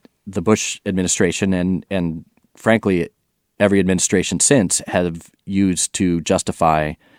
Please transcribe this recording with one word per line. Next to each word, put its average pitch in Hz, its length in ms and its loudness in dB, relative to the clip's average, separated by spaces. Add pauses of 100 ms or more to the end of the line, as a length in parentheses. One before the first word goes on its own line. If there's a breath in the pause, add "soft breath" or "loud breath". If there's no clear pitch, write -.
(260)
the 98 160 -6
Bush - 440 0
administration 92 640 0
and, 90 380 -2
and 85 340 -4 (320)
frankly, 104 520 0 (500)
every 101 220 4
administration 92 600 0
since 107 460 2
have 87 440 -4 (140)
used 95 500 0
to 87 260 0
justify 78 760 0 (240 soft breath)